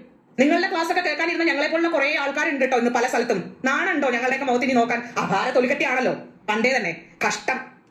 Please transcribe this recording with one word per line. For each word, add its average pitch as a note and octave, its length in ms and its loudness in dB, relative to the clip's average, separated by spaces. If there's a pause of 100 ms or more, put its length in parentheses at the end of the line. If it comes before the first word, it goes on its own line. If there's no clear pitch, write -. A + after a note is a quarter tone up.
(400)
നിങ്ങളുടെ F4 300 4
ക്ലാസ് F4 200 -2
ഒക്കെ F4+ 100 0
കേൾക്കാനിരുന്ന E4 440 -2
ഞങ്ങളെ D4 240 0
പോലുള്ള E4 200 0
കുറെ D4+ 320 0
ആൾക്കാരുണ്ട് C#4+ 400 -2
കേട്ടോ B3+ 160 2
ഇന്ന് A#3+ 140 2
പല A#3+ 160 0
സ്ഥലത്തും. A#3 580 -2
നാണുണ്ടോ D4 460 0
ഞങ്ങളുടെയൊക്കെ B3+ 360 -2
മുഖത്ത് B3 180 2
ഇനി C4 80 0
നോക്കാൻ? A#3 300 2 (200)
അപാര G3 280 0
തൊലികെട്ടിയാണല്ലോ B3+ 640 2 (320)
പണ്ടേ A3+ 280 2
തന്നെ. E3+ 260 -4 (240)
കഷ്ടം. - 500 -4 (140)